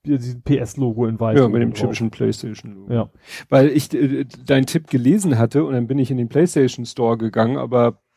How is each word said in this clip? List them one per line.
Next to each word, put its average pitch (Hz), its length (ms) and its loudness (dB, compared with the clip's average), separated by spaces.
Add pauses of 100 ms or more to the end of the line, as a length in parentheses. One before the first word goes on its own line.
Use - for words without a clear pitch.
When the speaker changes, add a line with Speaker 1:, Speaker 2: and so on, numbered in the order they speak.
Speaker 1:
ja, 143 120 0
diesem 123 240 -8
P 143 160 0
S 120 180 -8
Logo 120 300 -2
in 113 160 -4
weiß 117 180 4
Speaker 2:
Ja, 127 80 6
mit 113 140 0
dem 117 80 0
Speaker 1:
oben - 20 -4
drauf. 107 120 -8
Speaker 2:
typischen 113 280 -2
PlayStation 110 640 -6
Logo. 98 200 -14
Speaker 1:
Ja. 117 160 -2 (380)
Speaker 2:
Weil 135 220 6
ich, 147 240 -2
äh, 139 320 -2 (200)
deinen 135 200 2
Tipp 160 240 -4
gelesen 147 480 2
hatte 117 260 2
und 147 80 -4
dann 120 160 -2
bin 135 120 -2
ich 131 120 -2
in 127 60 -4
den 120 100 -2
PlayStation 139 580 0
Store 113 320 -2
gegangen, 113 380 -2
aber 120 460 0 (160)